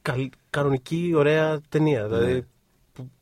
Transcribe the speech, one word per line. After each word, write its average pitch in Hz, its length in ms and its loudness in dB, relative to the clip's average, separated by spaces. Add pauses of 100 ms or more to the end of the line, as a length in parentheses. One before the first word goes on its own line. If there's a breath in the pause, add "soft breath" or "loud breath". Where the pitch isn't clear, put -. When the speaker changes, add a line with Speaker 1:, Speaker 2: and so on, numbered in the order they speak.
Speaker 1:
καλ-, 131 280 -4 (200)
κανονική, 147 680 -2
ωραία 156 520 2
ταινία. 151 340 2
Speaker 2:
Ναι. 104 40 -4 (120)
Speaker 1:
Δηλαδή, 127 280 0 (460)
που 127 180 -16 (120)